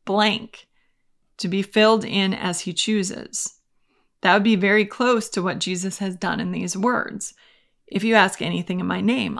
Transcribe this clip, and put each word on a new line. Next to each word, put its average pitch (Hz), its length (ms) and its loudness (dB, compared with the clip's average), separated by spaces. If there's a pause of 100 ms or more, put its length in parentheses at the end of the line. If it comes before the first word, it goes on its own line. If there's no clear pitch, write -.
blank - 640 -2 (720)
to - 100 -6
be 190 140 0
filled 214 440 4
in 190 280 0
as - 280 -6
he 175 120 -6
chooses. - 800 -4 (640)
That 185 120 6
would 202 100 4
be 220 140 4
very 202 280 4
close 233 440 0
to 190 120 -2
what 180 180 -2
Jesus 185 400 -4
has 190 180 -6
done 180 240 -4
in 180 100 -4
these 180 240 -6
words. - 580 -2 (540)
"If 190 160 -4
you 226 120 4
ask 190 260 4
anything 175 400 -4
in 180 40 -4
my 180 140 -2
name, 214 400 0